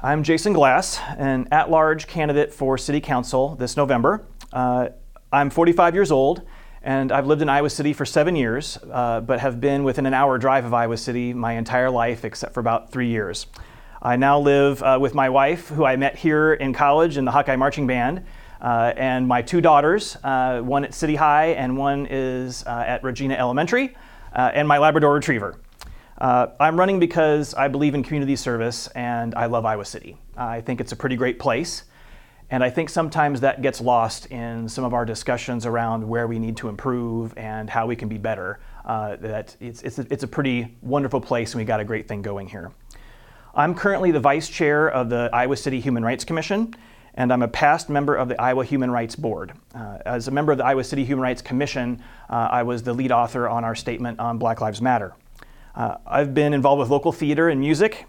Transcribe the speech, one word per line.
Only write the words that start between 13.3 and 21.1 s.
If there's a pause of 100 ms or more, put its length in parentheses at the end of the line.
I
now
live,
uh,
with
my
wife,
who
I
met
here
in
college
in
the
Hawkeye
Marching
Band, (360)
uh,
and
my
two
daughters,
uh,
one
at
City